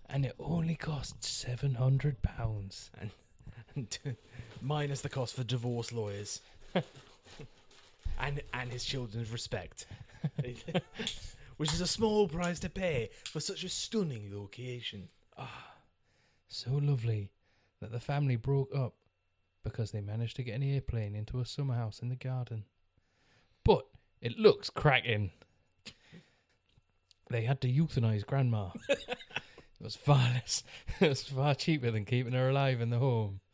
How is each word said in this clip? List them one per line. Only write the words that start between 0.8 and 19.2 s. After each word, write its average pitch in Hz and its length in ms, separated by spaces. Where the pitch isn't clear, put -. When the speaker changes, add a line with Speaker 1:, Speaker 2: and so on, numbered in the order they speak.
Speaker 1:
seven 127 480
hundred 131 480
pounds. 107 680
Speaker 2:
And, 101 120
and 131 420
<laughs> - 200
minus 143 400
the 143 80
cost 127 260
for 131 80
divorce 120 480
lawyers. 104 500
<laughs> 180 80
And, 143 200
and 123 180
his 123 140
children's 117 460
respect. 110 560
<laughs> - 880
Which 151 160
is 170 80
a 180 60
small 214 400
price 175 320
to 185 100
pay 156 400
for - 140
such 160 240
a 185 60
stunning 139 600
location. 110 760
Speaker 1:
Ah, - 320
so - 260
lovely 117 580
that 107 120
the 117 80
family 143 360
broke 135 400
up 131 180